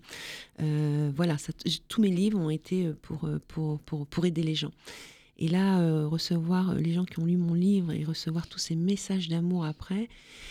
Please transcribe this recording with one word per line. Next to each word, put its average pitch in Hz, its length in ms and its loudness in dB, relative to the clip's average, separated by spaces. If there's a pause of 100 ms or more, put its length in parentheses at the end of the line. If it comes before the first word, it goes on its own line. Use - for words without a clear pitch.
(600)
Euh, 151 560 2
voilà, 170 200 2
ça, - 160 -6 (140)
j-, - 220 -2
tous - 120 0
mes 202 100 6
livres 202 280 2
ont 156 120 0
été, 175 360 -2
euh, 151 160 -4
pour, 156 220 -8
euh, 151 240 -2
pour, 151 320 -4
pour, 147 260 -6
pour 175 200 0
aider 165 180 0
les 156 100 0
gens. 151 160 -4 (680)
Et 165 100 0
là, 190 320 4
euh, 156 260 4
recevoir, 170 640 0
euh, - 80 2
les 165 140 2
gens 180 120 2
qui - 140 -6
ont 165 60 0
lu 175 120 4
mon 170 180 2
livre 180 360 4
et 151 140 -2
recevoir 160 420 -4
tous - 140 -10
ces 160 160 -2
messages 190 520 0
d'amour 170 360 0
après, 190 440 -4 (420)